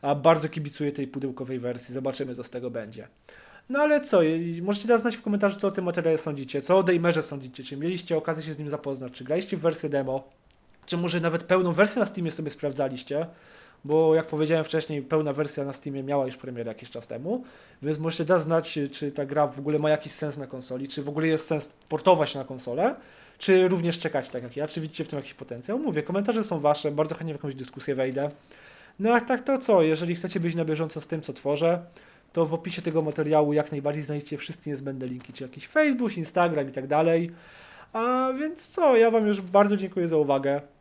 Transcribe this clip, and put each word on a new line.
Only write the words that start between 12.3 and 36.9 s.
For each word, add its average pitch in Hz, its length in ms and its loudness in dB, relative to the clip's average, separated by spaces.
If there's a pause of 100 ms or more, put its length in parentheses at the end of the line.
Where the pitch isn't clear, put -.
sobie 151 200 -6
sprawdzaliście, 139 760 -4 (580)
bo 156 300 6
jak 160 120 2
powiedziałem 156 380 0
wcześniej, 156 380 -2
pełna 151 300 0
wersja 143 320 -2
na 139 80 -6
Steamie 139 300 -8
miała 135 240 0
już 127 100 -8
premierę 120 320 -8
jakiś 113 220 -12
czas 120 160 -12
temu, 175 380 -6 (380)
więc 147 160 -2
możecie 165 260 -2
teraz 170 180 4
znać, 165 360 0 (140)
czy 143 200 -6
ta 143 140 -4
gra 147 200 2
w 135 120 -6
ogóle 151 200 0
ma 151 120 2
jakiś 151 220 0
sens 147 240 -6
na 139 100 -10
konsoli, 127 420 -8
czy 147 140 -6
w 139 60 -6
ogóle 151 180 -2
jest 156 200 2
sens 151 220 -2 (200)
portować 156 460 4
na 135 100 -6
konsolę, 135 520 -2 (420)
czy 185 300 6
również 170 300 0
czekać 147 300 -2
tak 123 140 -8
jak 120 140 -12
ja, 147 120 -4
czy 165 120 -6
widzicie 156 240 -6
w - 40 -14
tym 151 80 -6
jakiś - 180 -10
potencjał. 131 440 -8
Mówię, 254 240 -2
komentarze 202 400 0
są 185 180 -2
wasze, 147 300 2
bardzo 151 240 0
chętnie 160 200 -6
w - 20 -10
jakąś 143 180 -8
dyskusję 131 400 -6
wejdę. 131 340 -2 (680)
No 220 160 4
a 240 60 6
tak 254 200 0
to 269 180 0
co, 208 240 6
jeżeli 160 320 2
chcecie 180 260 -4
być 170 140 0
na 165 100 0
bieżąco 156 360 -2
z - 60 -14
tym, 160 160 -4
co 139 100 -10
tworzę, 165 500 0 (500)
to 165 140 2
w 151 80 -2
opisie 170 280 -6
tego 160 200 0
materiału 151 500 2
jak 147 200 0
najbardziej 147 300 -4
znajdziecie 147 360 -8
wszystkie - 320 -10
niezbędne 135 360 -8
linki, 127 260 -10
czy 135 120 -12
jakiś 127 240 -16
Facebook, 247 480 2
Instagram 160 520 0
i 131 40 -12
tak 135 140 -6
dalej. 165 440 4 (640)